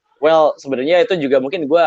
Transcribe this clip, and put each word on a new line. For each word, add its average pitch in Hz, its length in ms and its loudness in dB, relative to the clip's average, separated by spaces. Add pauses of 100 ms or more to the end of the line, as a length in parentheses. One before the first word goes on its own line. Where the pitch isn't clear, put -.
(220)
Well, 156 320 2
sebenarnya 139 480 -2
itu 180 160 -2
juga 135 240 0
mungkin 147 240 -6
gue 165 200 2